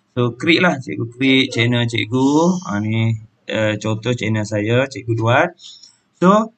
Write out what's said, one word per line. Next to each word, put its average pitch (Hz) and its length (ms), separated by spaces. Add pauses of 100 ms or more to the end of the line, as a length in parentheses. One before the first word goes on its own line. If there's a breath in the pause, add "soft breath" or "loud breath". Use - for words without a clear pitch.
(180)
So, 120 160
klik 165 240
lah, 135 240
cikgu - 320
klik 131 400
channel 120 320
cikgu. 117 440 (360)
Ha, 104 160
ni, 113 320 (320)
eh, 107 320
contoh 110 400
channel 110 240
saya, 110 480
Cikgu 113 240
Duan. 123 400 (640 loud breath)
So, 214 400